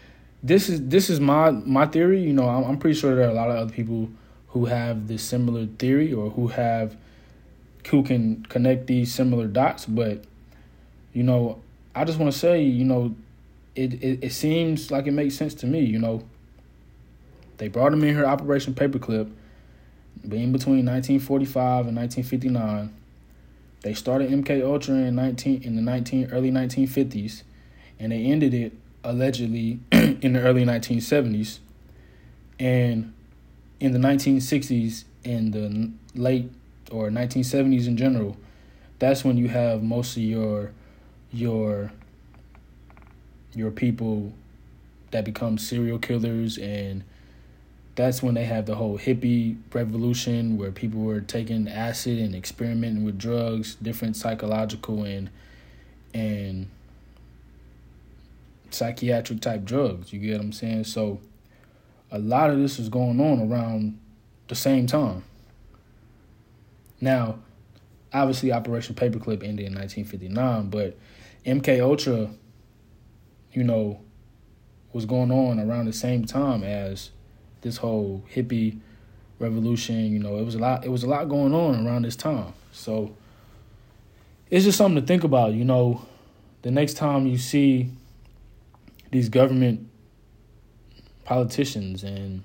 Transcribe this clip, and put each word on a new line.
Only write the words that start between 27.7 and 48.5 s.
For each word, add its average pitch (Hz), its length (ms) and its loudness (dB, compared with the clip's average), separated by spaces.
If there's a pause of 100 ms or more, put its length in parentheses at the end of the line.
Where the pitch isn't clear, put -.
and 110 120 -4
they 113 120 -2
ended 139 300 4
it, 117 200 -2 (300)
allegedly, 120 840 -2
<clears throat> - 60 -4
in 131 420 4
the 127 80 4
early 127 240 6
nineteen 117 360 0
seventies. 113 580 0 (1000)
And 123 540 2 (640)
in 139 120 2
the 123 80 2
nineteen 135 420 4
sixties 123 640 -2 (180)
and 113 300 -2
the 107 120 -2
n-, 110 340 -4 (160)
late 123 360 0 (400)
or 110 200 -4
nineteen 123 320 0
seventies 131 440 2
in 117 100 0
general, 117 400 0 (600)
that's 131 260 2
when 127 140 4
you 120 120 2
have 117 340 0
most 120 340 -2
of 113 60 -2
your, 107 500 -2 (580)
your, 110 600 -2 (1600)
your 110 180 -4
people 110 600 -2 (800)
that 110 140 -2
become 110 320 -4
serial 117 400 -4
killers, 113 600 -2
and 98 460 -8 (920)
that's 127 260 0
when 123 140 0
they 117 80 -2
have 113 240 -2